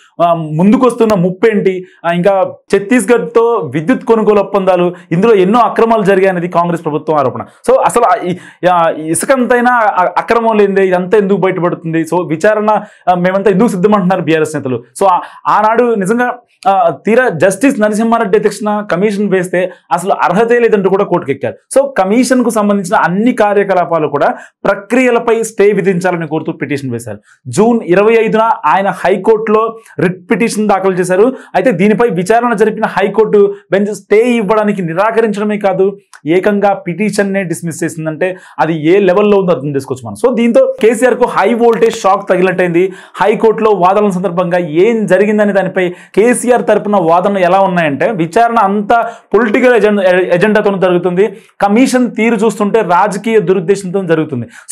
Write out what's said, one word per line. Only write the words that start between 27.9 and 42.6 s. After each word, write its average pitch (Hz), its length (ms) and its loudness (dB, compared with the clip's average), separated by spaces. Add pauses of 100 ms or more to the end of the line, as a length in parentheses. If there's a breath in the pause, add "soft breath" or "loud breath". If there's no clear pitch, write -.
ఐదున 220 380 2 (140)
ఆయన 190 240 2
హైకోర్టులో 214 880 0 (220 loud breath)
రిట్ 180 320 -4
పిటిషన్ 208 380 -2
దాఖలు 190 240 0
చేశారు. 185 420 0 (200 loud breath)
అయితే 190 160 2
దీనిపై 214 380 2
విచారణ 220 440 -2
జరిపిన 214 320 0
హైకోర్టు 202 680 0 (160 loud breath)
బెంచ్ 202 240 -2
స్టే 220 360 0
ఇవ్వడానికి 208 500 0
నిరాకరించడమే 208 760 -2
కాదు, 196 400 0 (280 loud breath)
ఏకంగా 196 480 2
పిటిషన్నే 196 720 -4
dismiss 165 400 -8
చేసిందంటే 160 540 -6 (220 loud breath)
అది 156 280 -2
ఏ 190 120 4
లెవెల్లో 202 380 2
ఉందో 180 140 0
అర్థం 143 240 -4
చేసుకోవచ్చు 127 320 -8
మనం. 104 220 -2
So 233 80 -2
దీంతో 247 440 2
కేసీఆర్కు 240 440 2
హై 196 280 0
voltage 226 420 2
shock 196 340 -2
తగిలినట్టయింది. 180 640 0 (280 loud breath)